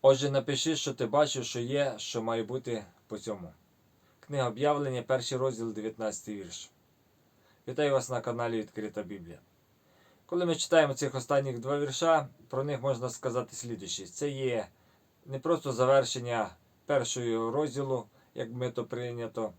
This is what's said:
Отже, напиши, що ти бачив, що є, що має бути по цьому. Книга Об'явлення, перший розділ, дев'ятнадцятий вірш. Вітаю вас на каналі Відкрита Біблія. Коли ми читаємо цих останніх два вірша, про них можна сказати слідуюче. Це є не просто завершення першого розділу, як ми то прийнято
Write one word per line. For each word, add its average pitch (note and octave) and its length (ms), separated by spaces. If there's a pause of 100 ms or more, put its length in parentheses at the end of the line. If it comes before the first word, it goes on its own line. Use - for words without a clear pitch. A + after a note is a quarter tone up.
Отже, C3+ 260
напиши, C#3+ 440
що C#3+ 180
ти B2+ 120
бачив, C3+ 400
що - 140
є, C3 380
що - 240
має A2+ 220
бути A#2 420 (220)
по G#2+ 100
цьому. F#2 360 (680)
Книга C3 300
Об'явлення, C3+ 520
перший C3 360
розділ, A#2 360
дев'ятнадцятий G#2+ 640
вірш. F2+ 340 (960)
Вітаю C#3 240
вас B2+ 180
на B2 120
каналі A#2 360
Відкрита G#2+ 460
Біблія. F2 360 (880)
Коли F3 200
ми E3+ 100
читаємо D#3+ 380
цих C3 220
останніх C3+ 440
два C#3 200
вірша, D3 480 (220)
про C3+ 140
них C#3+ 180
можна B2+ 280
сказати B2 460
слідуюче. G2 500
Це C#3+ 240
є C3 380 (580)
не C3+ 140
просто D#3+ 340
завершення A#2+ 760 (360)
першого A#2 680
розділу, C3 540 (300)
як A#2 160
ми B2 200
то A#2 140
прийнято A#2+ 720